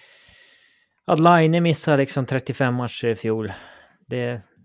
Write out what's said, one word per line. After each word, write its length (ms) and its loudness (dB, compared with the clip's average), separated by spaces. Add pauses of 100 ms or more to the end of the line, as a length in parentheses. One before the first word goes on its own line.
(1040)
att 140 2
Line 440 4
missar 340 2
liksom 280 -2
trettiofem 500 -2
matcher 320 -6
i 80 0
fjol. 360 -4 (560)
Det, 340 -6 (240)